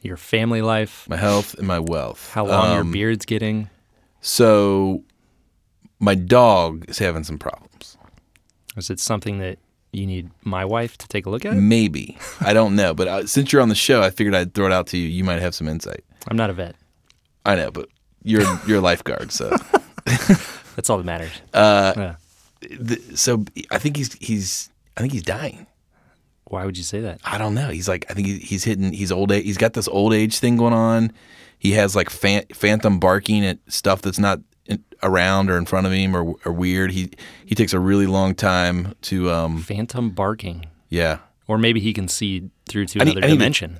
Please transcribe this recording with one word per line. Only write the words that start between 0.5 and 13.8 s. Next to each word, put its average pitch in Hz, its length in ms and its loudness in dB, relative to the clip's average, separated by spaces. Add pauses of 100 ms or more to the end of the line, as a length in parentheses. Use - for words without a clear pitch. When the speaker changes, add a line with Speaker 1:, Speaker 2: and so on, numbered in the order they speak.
Speaker 1:
life, 110 480 -2
Speaker 2:
My 82 80 -6
health 101 380 0
and 95 120 -6
my 90 120 0
wealth. 80 520 -6
Speaker 1:
how 107 140 -2
long 95 280 2
your 85 100 2
Speaker 2:
Um, 85 100 -4
Speaker 1:
beard's 104 320 -2
getting. 107 460 -4 (500)
Speaker 2:
So, 101 800 4 (960)
my 101 160 4
dog 92 760 4
is - 80 -8
having 82 260 -2
some 78 140 -8
problems. - 580 -14 (800)
Speaker 1:
Is 92 140 -8
it 98 100 -8
something 101 380 -4
that 95 200 -8 (340)
you 95 140 -6
need 92 240 -6 (140)
my 95 200 -4
wife 117 340 -4
to - 100 -20
take 98 180 -6
a 92 40 -6
look 113 140 -6
at? 202 120 -2
Speaker 2:
Maybe. 101 600 2 (240)
I 101 120 2
don't 107 240 4
know. 92 180 2
But, 90 140 -2
uh, 95 180 -4
since 139 260 0
you're 143 100 6
on 120 60 4
the 107 60 2
show, 120 280 4